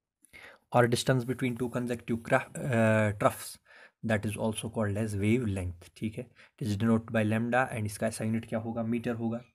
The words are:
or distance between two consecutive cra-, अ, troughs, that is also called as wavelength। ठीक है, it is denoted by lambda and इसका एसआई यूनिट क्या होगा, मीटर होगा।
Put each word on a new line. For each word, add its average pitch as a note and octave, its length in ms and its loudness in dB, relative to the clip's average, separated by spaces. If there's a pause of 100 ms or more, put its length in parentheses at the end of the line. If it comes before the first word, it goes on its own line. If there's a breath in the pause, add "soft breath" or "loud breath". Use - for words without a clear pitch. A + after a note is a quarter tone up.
(760 loud breath)
or B2 100 8
distance B2 380 2
between B2 380 -2
two A#2+ 140 -4
consecutive A#2+ 460 -4
cra-, - 340 0
अ, A2 540 4
troughs, - 480 -2 (480 loud breath)
that G#2+ 200 0
is - 0 -
also G#2+ 280 -2
called A2 520 -2
as G#2 80 -6
wavelength। G2 840 -2
ठीक A2 220 -6
है, B2 120 -10
it - 380 -10
is G2+ 100 0
denoted A2+ 280 2
by - 40 -12
lambda A2+ 580 2
and - 60 -8
इसका G#2+ 320 -4
एसआई A2 200 -4
यूनिट A2+ 220 -2
क्या A#2 100 -4
होगा, A2+ 240 -6
मीटर A#2 320 -2
होगा। A2+ 260 -4 (140)